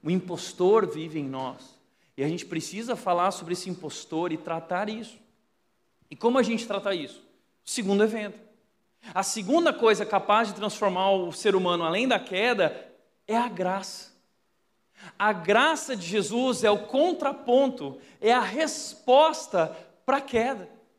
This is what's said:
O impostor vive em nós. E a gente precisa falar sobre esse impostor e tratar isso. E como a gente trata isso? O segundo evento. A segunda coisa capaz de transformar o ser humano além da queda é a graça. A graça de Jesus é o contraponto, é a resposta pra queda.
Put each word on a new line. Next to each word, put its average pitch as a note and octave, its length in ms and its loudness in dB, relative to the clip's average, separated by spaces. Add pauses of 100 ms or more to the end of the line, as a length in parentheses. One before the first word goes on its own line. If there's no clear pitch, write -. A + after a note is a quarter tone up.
O D3+ 60 -6
impostor F3+ 800 2
vive D#3 300 -8
em C#3 80 -6
nós. C3 500 -10 (380)
E C3+ 80 -4
a C#3+ 40 0
gente E3+ 180 -4
precisa G3 500 -6
falar F3+ 340 0
sobre F3+ 240 -6
esse F3+ 160 -8
impostor E3 640 -6
e D#3+ 60 -4
tratar E3+ 520 -6
isso. A3 300 -14 (920)
E D3+ 60 -18
como A#3+ 220 2
a B3 60 4
gente A3 220 -2
trata G3 300 -4
isso? C#3+ 240 -10 (440)
O - 60 -16
segundo G3+ 320 2
evento. G#3+ 380 -2 (760)
A F#3+ 80 0
segunda B3+ 520 0
coisa G#3+ 320 2
capaz G#3 420 2
de G3+ 80 -10
transformar G3 560 0
o F#3 220 0
ser G3 220 2
humano F3 280 2
além F3 240 0
da A#3 100 2
queda F#3+ 720 0 (380)
é A3 100 0
a A#3+ 120 0
graça. F#3 640 -6 (1080)
A G#3 140 2
graça A#3 640 2
de F3 120 -10
Jesus G#3+ 560 -2
é G#3+ 80 6
o G3+ 160 0
contraponto, C4 1120 0 (220)
é A3+ 120 6
a B3+ 60 4
resposta B3+ 1400 2 (300)
pra C4+ 160 2
queda. A#3 460 -2 (320)